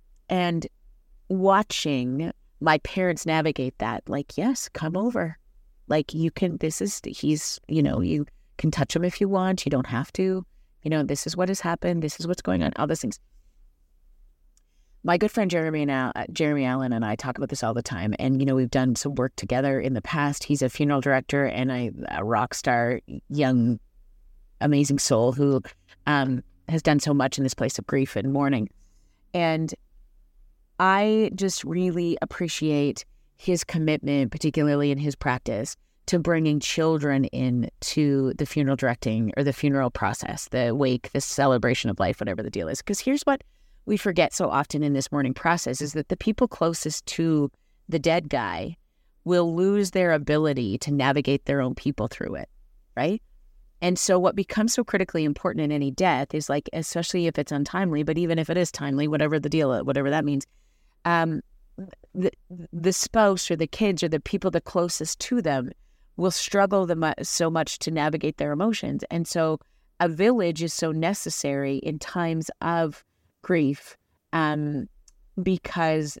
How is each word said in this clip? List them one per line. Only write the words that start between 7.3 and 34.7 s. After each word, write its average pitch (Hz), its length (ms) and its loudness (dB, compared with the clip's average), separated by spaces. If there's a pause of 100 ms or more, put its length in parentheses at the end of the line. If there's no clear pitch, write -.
you 156 160 2
know, 139 160 2
you 147 260 0 (320)
can 160 140 0
touch - 240 -2
him 165 80 2
if 180 160 -2
you 202 80 2
want. 190 380 0
You - 40 0
don't 135 180 0
have 127 260 -4
to. 185 320 0 (380)
You 156 60 -2
know, 156 140 2
this 143 240 -2
is 160 80 -6
what 180 140 0
has 196 100 -2
happened. 170 420 -2
This 156 180 -6
is 165 60 -6
what's 175 160 -4
going 180 220 0
on," 160 140 2
all 143 100 -2
those 160 140 -2
things. - 180 -6 (1800)
My 175 160 2
good 208 100 2
friend 196 220 0
Jeremy 160 320 0
and 143 80 0
Al-, 131 240 -2
uh, 110 180 -6
Jeremy 147 320 0
Allen 127 260 0
and 113 140 0
I 107 100 0
talk 127 220 -8
about 131 120 -4
this - 140 -6
all 113 120 0
the 117 80 -2
time. 104 340 -4
And, 131 220 2
you 139 80 2
know, 135 80 2
we've 131 160 0
done 127 240 2
some 143 180 -4
work 131 220 -2
together 135 440 0
in 135 140 -2
the 110 80 -2
past. 143 420 -2
He's 147 200 0
a 131 60 0
funeral 143 300 0
director 139 460 2
and 127 260 -2
a, 123 200 -4 (180)
a 82 140 -6
rock 113 320 0
star, 120 460 0 (280)
young, 127 500 2 (840)
amazing 143 360 2
soul 123 340 2
who, 135 300 2 (460)
um, 135 360 0 (260)
has 165 120 0
done 147 180 4
so 147 140 0
much 135 240 2
in 139 60 -2
this 131 100 0
place - 240 -4
of 104 80 -10
grief 135 300 0
and 123 180 -2
mourning. 139 340 0 (640)
And 160 440 0 (1040)
I 208 560 4
just 190 280 -2
really 170 600 0
appreciate 151 840 -2 (320)
his 180 260 0
commitment, 147 680 0
particularly 147 580 2